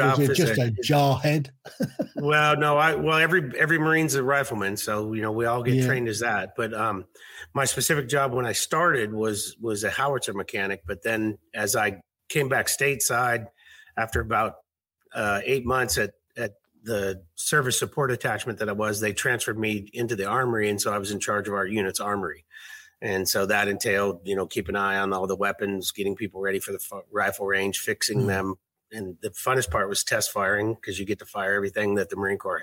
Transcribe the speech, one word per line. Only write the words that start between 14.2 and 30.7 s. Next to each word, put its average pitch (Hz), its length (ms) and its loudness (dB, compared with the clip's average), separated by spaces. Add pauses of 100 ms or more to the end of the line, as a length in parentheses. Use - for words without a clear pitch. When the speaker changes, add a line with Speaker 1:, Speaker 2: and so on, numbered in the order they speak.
Speaker 2:
about, 110 360 0 (580)
uh, 104 300 0
eight 127 220 0
months 127 320 0
at, 104 140 0 (240)
at 110 160 -6 (320)
the 98 380 -2 (120)
service 131 440 0
support 131 340 -2
attachment 110 480 -4
that 107 80 -2
I 104 40 -2
was, 107 280 -2
they 107 120 0
transferred 117 460 -2
me 107 340 -4
into 117 240 -4
the 95 100 -2
armory. 113 440 0
And 101 100 -2
so 107 120 -2
I 104 60 -2
was 98 120 -6
in 101 100 -4
charge 104 280 -2
of 101 60 -4
our 98 120 0
unit's 98 340 -2
armory. 101 460 -4 (560)
And 95 260 0
so 98 180 2
that 101 220 2
entailed, 101 560 0
you 95 120 -2
know, 95 100 0
keep 104 220 -4
an - 80 -2
eye 98 220 0
on 98 140 0
all 95 140 -2
the 95 100 -2
weapons, 98 540 -2
getting 98 240 -2
people 95 260 -8
ready 98 200 0
for - 120 -8
the 95 60 -6
fu-, 98 320 -10
rifle 101 360 0
range, 98 340 0
fixing - 400 -2
Speaker 1:
Mm. - 80 2
Speaker 2:
them. 95 260 0 (400)
And 90 280 -8
the 107 80 -6
funnest 127 400 0
part 101 180 0
was 98 160 -2
test 110 260 0
firing, 104 460 0